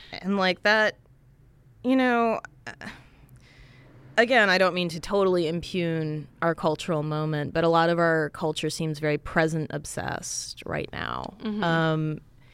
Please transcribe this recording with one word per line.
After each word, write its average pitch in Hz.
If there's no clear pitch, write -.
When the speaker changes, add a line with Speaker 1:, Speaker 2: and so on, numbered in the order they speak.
Speaker 1:
And, 196
like, 185
that, 214
you 262
know, 240
uh, -
again, 226
I 185
don't 185
mean 180
to 165
totally 185
impugn 160
our 165
cultural 156
moment, 151
but 165
a 165
lot 165
of 170
our 160
culture 156
seems 156
very 151
present 160
obsessed -
right -
now. -
Speaker 2:
Mm-hmm. 214
Speaker 1:
Um, 160